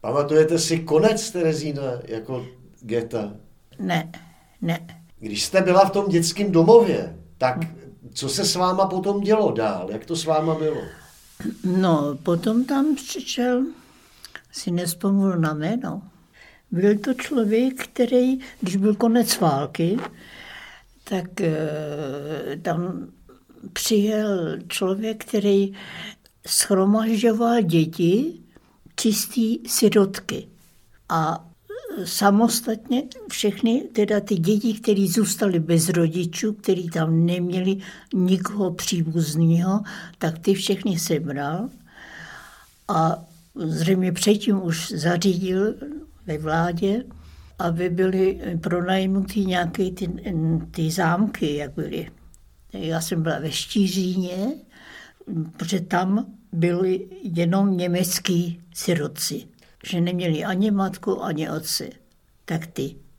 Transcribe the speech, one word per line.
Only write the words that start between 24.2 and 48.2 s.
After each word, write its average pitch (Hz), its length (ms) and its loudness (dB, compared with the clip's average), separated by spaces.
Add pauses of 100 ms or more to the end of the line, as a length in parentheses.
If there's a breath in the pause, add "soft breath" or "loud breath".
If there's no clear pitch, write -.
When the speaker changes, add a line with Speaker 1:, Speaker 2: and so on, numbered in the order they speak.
Speaker 2:
člověk, 208 560 -4
který 196 480 2 (760 loud breath)
shromažďoval 220 1120 2
děti, 175 800 2 (560 soft breath)
čistý 220 640 0 (100)
sirotky. - 800 2 (600 soft breath)
A 165 400 -2 (560)
samostatně 220 960 2 (280)
všechny, 226 500 0 (120)
teda 208 280 2
ty 208 140 -2
děti, 208 400 2
které 202 320 2
zůstaly 196 540 2
bez 165 280 2
rodičů, 170 640 0
který 180 380 -2
tam 165 360 2
neměli 180 500 0 (380 loud breath)
nikoho 185 560 0
příbuzného, 165 1120 0 (380 loud breath)
tak 160 200 -4
ty 196 160 2
všechny 196 440 -2
sebral. 143 720 -4 (1200 loud breath)
A 165 360 0 (300)
zřejmě 170 580 0
předtím 208 500 2
už 165 340 -4
zařídil 185 760 0 (520)
ve 156 120 -4
vládě, 170 680 0 (540 soft breath)
aby 175 320 -2
byly 185 500 2 (200)